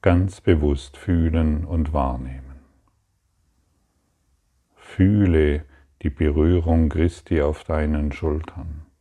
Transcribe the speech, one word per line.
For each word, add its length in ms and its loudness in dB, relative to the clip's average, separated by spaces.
ganz 400 2
bewusst 540 0
fühlen 680 0
und 260 -4
wahrnehmen. 680 -6
Fühle 880 2
die 80 -2
Berührung 800 2
Christi 520 -2
auf 220 -2
deinen 480 -2
Schultern. 760 -8